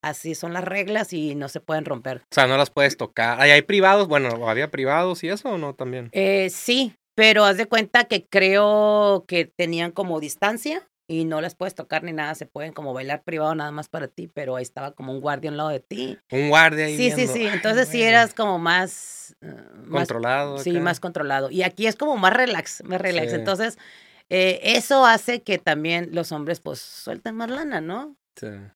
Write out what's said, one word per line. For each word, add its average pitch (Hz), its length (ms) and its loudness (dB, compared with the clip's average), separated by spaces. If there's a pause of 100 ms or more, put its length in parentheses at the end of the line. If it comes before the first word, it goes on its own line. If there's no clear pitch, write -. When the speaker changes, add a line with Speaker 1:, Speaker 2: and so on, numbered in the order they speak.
Speaker 1:
Así 151 320 -8
son 170 180 -10
las 180 100 -6
reglas 196 480 -4
y 151 240 -4
no 139 140 -8
se 156 100 -10
pueden 156 260 -4
romper. 131 340 -8
Speaker 2:
O - 160 -20
sea, 131 120 6
no 131 80 2
las 139 140 2
puedes 139 280 2
tocar. 120 440 0
¿Ahí 143 100 8
hay 147 120 8
privados? 196 440 6
Bueno, 123 400 0
¿había 131 240 0
privados 160 520 0
y 165 60 -4
eso 208 200 -6
o 202 80 -4
no 147 180 -8
también? 127 380 -10
Speaker 1:
Eh, 190 360 2
sí, 240 440 0 (240)
pero 214 260 8
haz 202 140 6
de 220 80 -2
cuenta 226 400 0
que 196 200 -4
creo 208 1040 4
que 170 180 0 (120)
tenían 170 340 -2
como 170 300 -4
distancia 226 680 -4 (240)
y 160 140 -2
no 160 160 -4
las 175 140 -8
puedes 185 200 -8
tocar 156 280 -6
ni 165 100 -10
nada, 151 220 -6
se 151 100 -14
pueden 151 260 -12
como 147 220 -10
bailar 135 300 -6
privado 156 320 -2
nada 151 160 -6
más 151 180 -12
para 151 180 -10
ti, 170 260 -16
pero 131 220 -8
ahí 127 80 -6
estaba 139 300 -12
como 131 180 -12
un 135 80 -8
guardia 143 300 -6
a - 20 -8
un 147 60 -8
lado 156 120 -4
de 143 120 -4
ti. 127 360 -10 (140)
Speaker 2:
Un 139 180 0
guardia 156 360 6
ahí 151 100 -4
Speaker 1:
Sí, 247 140 2
sí, 247 60 -2
Speaker 2:
viendo. 247 180 0
Speaker 1:
sí, 240 140 -2
Speaker 2:
Ay, 208 80 -2
Speaker 1:
entonces 226 340 0
sí 254 80 -4
Speaker 2:
güey. 226 120 4
Speaker 1:
eras 226 240 6
como 208 240 -2
más, 170 840 -2
eh, - 60 -18 (380)
más 165 220 -2
Speaker 2:
Controlado 135 520 -2
Speaker 1:
Sí, 139 100 -6
Speaker 2:
acá. 170 100 0
Speaker 1:
más 170 220 -2
controlado. 139 500 -4
Y 180 120 -2
aquí 185 240 -2
es 220 100 -2
como 202 180 -2
más 185 180 4
relax, 247 520 -2
más 185 160 -6
relax. 170 300 -2
Speaker 2:
Sí. 185 60 -4
Speaker 1:
Entonces, 196 400 -2 (520)
eh, 185 340 2
eso 247 420 4
hace 233 360 4
que 190 160 -4
también 165 560 -2
los 165 180 -4
hombres, 151 300 -6
pues, 147 180 -10
suelten - 560 -12
más 226 140 -8
lana, 262 320 -6
¿no? 240 340 -10 (240)
Speaker 2:
Sí. 113 80 -12 (280)